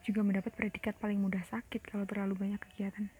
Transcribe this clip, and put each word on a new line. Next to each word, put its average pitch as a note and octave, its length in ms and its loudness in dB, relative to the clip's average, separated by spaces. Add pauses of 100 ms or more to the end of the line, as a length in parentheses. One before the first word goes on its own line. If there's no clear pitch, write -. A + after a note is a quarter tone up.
Juga G#3 160 4
mendapat G3+ 320 2
predikat G#3+ 480 0
paling G#3 160 2
mudah F#3+ 320 2
sakit - 320 -6
kalau G3+ 240 -2
terlalu G3 400 0
banyak G3+ 160 -2
kegiatan. G3+ 560 -4